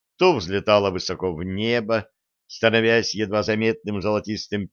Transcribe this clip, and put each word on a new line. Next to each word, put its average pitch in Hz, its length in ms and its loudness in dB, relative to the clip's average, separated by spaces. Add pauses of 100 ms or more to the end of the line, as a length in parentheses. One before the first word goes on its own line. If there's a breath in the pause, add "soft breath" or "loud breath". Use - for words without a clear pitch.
(160)
То 180 180 4
взлетало 101 560 2
высоко 90 460 -4
в 80 80 -8
небо, 110 640 -2 (380)
становясь 113 640 2
едва 104 300 -2
заметным 107 580 -2
золотистым 104 720 -4